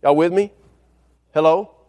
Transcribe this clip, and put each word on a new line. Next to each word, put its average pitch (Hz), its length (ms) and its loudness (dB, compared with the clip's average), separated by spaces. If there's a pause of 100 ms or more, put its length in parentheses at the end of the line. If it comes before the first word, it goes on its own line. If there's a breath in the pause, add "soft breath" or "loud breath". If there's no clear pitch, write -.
Y'all 143 140 2
with 170 180 0
me? 202 200 -4 (800)
Hello? 160 380 -2 (160)